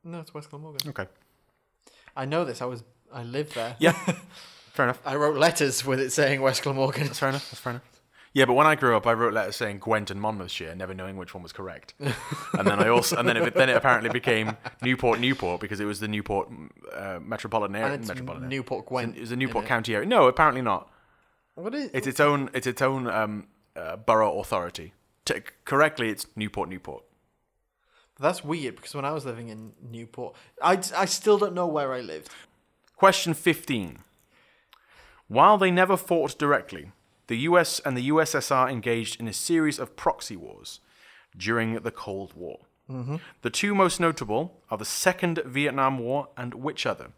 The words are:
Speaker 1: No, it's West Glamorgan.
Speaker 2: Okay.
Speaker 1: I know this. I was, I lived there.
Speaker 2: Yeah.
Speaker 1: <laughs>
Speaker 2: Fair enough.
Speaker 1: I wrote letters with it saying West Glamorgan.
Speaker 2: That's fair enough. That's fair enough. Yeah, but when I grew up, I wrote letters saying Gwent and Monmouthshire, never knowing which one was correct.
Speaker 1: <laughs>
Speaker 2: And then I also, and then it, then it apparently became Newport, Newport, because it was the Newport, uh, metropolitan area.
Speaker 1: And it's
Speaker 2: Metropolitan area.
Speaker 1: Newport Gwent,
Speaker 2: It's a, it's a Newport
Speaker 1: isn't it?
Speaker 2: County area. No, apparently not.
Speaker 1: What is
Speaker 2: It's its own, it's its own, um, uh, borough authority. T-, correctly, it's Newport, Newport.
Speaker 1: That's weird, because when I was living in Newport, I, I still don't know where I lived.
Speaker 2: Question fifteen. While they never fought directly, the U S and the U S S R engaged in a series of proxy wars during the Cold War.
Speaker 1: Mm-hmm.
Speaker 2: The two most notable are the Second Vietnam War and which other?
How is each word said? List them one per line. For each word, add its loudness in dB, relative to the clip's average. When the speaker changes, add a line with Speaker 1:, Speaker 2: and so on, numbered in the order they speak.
Speaker 1:
No, -12
it's -20
West -14
Glamorgan. -12
Speaker 2:
Okay. -10
Speaker 1:
I -6
know -2
this. -8
I -4
was, -8
I -12
lived -6
there. -6
Speaker 2:
Yeah. 8
Speaker 1:
<laughs> -8
Speaker 2:
Fair 2
enough. -2
Speaker 1:
I -2
wrote 2
letters 2
with 0
it -2
saying 2
West 2
Glamorgan. 0
Speaker 2:
That's -6
fair 2
enough. -4
That's -16
fair -6
enough. -10
Yeah, 8
but 2
when 8
I 6
grew 4
up, 0
I 6
wrote 2
letters -2
saying -4
Gwent -2
and -8
Monmouthshire, -6
never -8
knowing -10
which -14
one -12
was -18
correct. -14
Speaker 1:
<laughs> -6
Speaker 2:
And 2
then 4
I 6
also, 4
and 2
then 2
it, 0
then 6
it 4
apparently 4
became 0
Newport, 2
Newport, 0
because -6
it -2
was -6
the -4
Newport, -4
uh, -10
metropolitan -4
area. -2
Speaker 1:
And -6
it's -10
Speaker 2:
Metropolitan -10
area. -4
Speaker 1:
Newport -8
Gwent, -2
Speaker 2:
It's -14
a, -12
it's -8
a -4
Newport -2
Speaker 1:
isn't -8
it? -10
Speaker 2:
County 0
area. 0
No, 8
apparently 4
not. -2
Speaker 1:
What -10
is -8
Speaker 2:
It's -2
its -4
own, 4
it's -4
its -2
own, 0
um, -4
uh, -8
borough 4
authority. -6
T-, -2
correctly, 2
it's -6
Newport, -6
Newport. -14
Speaker 1:
That's 0
weird, -4
because -16
when -4
I -2
was -6
living -10
in -16
Newport, -12
I, 4
I 2
still 2
don't 0
know 0
where -2
I -6
lived. -12
Speaker 2:
Question 6
fifteen. -2
While 8
they 4
never 4
fought 0
directly, 0
the -2
U 4
S 2
and -4
the -2
U 4
S -2
S -2
R 4
engaged -4
in -8
a -8
series 0
of -10
proxy -2
wars -16
during -2
the -6
Cold -10
War. -14
Speaker 1:
Mm-hmm. -8
Speaker 2:
The -4
two 0
most 4
notable -2
are -4
the -8
Second 0
Vietnam 0
War -4
and -8
which -6
other? -4